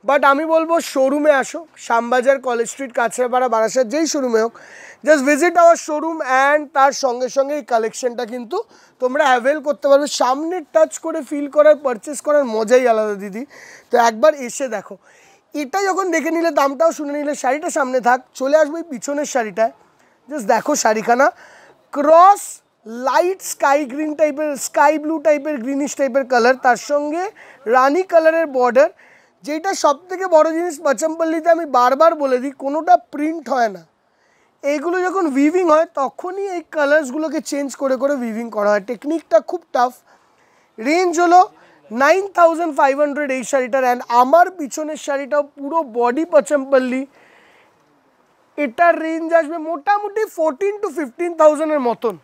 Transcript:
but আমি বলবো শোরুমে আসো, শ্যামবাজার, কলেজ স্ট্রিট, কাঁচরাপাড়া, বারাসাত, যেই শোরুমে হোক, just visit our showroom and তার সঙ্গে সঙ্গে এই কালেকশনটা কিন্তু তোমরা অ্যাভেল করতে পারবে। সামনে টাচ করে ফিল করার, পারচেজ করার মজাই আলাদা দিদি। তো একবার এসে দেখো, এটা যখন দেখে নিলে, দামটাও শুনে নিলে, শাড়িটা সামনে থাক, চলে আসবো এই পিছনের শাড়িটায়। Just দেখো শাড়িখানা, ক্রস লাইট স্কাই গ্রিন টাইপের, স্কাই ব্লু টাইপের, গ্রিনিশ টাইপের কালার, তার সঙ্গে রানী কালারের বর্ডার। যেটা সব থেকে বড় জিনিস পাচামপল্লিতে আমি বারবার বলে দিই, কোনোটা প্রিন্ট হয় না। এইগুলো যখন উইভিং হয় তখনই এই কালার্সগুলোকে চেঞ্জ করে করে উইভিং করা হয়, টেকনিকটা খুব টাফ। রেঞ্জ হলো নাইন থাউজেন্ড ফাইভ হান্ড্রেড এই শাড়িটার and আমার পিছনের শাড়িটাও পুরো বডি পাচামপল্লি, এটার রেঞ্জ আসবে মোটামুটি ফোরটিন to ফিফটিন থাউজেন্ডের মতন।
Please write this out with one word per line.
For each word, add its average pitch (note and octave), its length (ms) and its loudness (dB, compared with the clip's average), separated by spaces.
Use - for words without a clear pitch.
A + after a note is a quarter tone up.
but C#4 140 2
আমি C#4+ 120 2
বলবো E4 220 2
শোরুমে C#4+ 380 2
আসো, D4 180 -8
শ্যামবাজার, A#3+ 520 0
কলেজ A#3 260 -2
স্ট্রিট, C4+ 260 -12
কাঁচরাপাড়া, B3 560 -2
বারাসাত, A3+ 380 0
যেই D#4+ 200 0
শোরুমে B3 320 0
হোক, A#3 80 -6
just D4+ 220 4
visit D#4+ 240 2
our E4+ 120 8
showroom D#4+ 340 -6
and D4+ 140 2
তার C4+ 160 4
সঙ্গে B3+ 240 -2
সঙ্গে C#4 220 -2
এই A3 140 -12
কালেকশনটা A#3 500 -4
কিন্তু B3 240 -8
তোমরা C4 280 0
অ্যাভেল B3+ 280 2
করতে D4 240 -4
পারবে। C#4 160 4
সামনে D4 340 -2
টাচ D#4+ 180 4
করে E4 140 -4
ফিল C#4+ 260 -6
করার, D4+ 300 6
পারচেজ B3+ 320 -6
করার D4 180 2
মজাই A3+ 360 4
আলাদা G#3+ 320 0
দিদি। G#3 200 -10
তো A#3+ 60 -2
একবার B3+ 240 2
এসে C4+ 180 -6
দেখো, G3 200 -12
এটা D4 180 -4
যখন F#4+ 160 -2
দেখে D#4 200 0
নিলে, E4 240 0
দামটাও C#4 380 2
শুনে C#4+ 220 -8
নিলে, D4 140 -4
শাড়িটা D4 340 -2
সামনে B3+ 300 0
থাক, B3+ 120 2
চলে C#4 220 0
আসবো D4+ 200 0
এই E4 100 -10
পিছনের C#4+ 420 -6
শাড়িটায়। A3 400 -2
Just C4+ 240 -8
দেখো D4 200 0
শাড়িখানা, A3+ 440 2
ক্রস E4 480 6
লাইট F4 320 0
স্কাই C#4+ 260 2
গ্রিন D4+ 260 -6
টাইপের, D4+ 300 0
স্কাই D4+ 260 2
ব্লু D#4 120 -2
টাইপের, D4 360 0
গ্রিনিশ C#4 360 -4
টাইপের C4+ 320 0
কালার, B3 240 4
তার A#3+ 140 4
সঙ্গে D4 340 -2
রানী C#4 360 4
কালারের D#4+ 360 4
বর্ডার। B3 320 4
যেটা D#4+ 240 -4
সব D4 120 4
থেকে F#4 160 -6
বড় D#4 120 6
জিনিস F4 180 -4
পাচামপল্লিতে D#4+ 680 -2
আমি E4 100 -6
বারবার C4+ 340 4
বলে C4 200 0
দিই, C#4 100 -8
কোনোটা D#4 300 0
প্রিন্ট D#4 300 -6
হয় A#3 220 0
না। E3 80 -18
এইগুলো D#4 260 -2
যখন F#4 160 -2
উইভিং D#4 380 2
হয় D#4+ 140 2
তখনই F4+ 440 -8
এই E4+ 60 -6
কালার্সগুলোকে D4+ 640 -2
চেঞ্জ C#4+ 180 -6
করে C4 200 -2
করে C#4+ 120 -2
উইভিং A#3 240 -8
করা G#3 160 0
হয়, G#3 160 -2
টেকনিকটা D4+ 480 -4
খুব E4+ 120 -8
টাফ। B3 180 0
রেঞ্জ F4 260 0
হলো F4 180 6
নাইন F4 200 4
থাউজেন্ড E4 420 2
ফাইভ C#4 140 4
হান্ড্রেড C#4+ 340 -2
এই B3 140 -6
শাড়িটার C4 400 -2
and B3 100 -2
আমার D#4+ 240 6
পিছনের D4+ 460 -8
শাড়িটাও C#4+ 380 -2
পুরো C#4+ 200 -6
বডি A#3+ 260 0
পাচামপল্লি, C4+ 720 2
এটার E4+ 280 2
রেঞ্জ D#4+ 240 -6
আসবে D#4+ 180 -4
মোটামুটি G4+ 540 -4
ফোরটিন E4+ 460 -2
to G#4 60 -6
ফিফটিন E4+ 340 -6
থাউজেন্ডের D4+ 480 2
মতন। A3 240 -4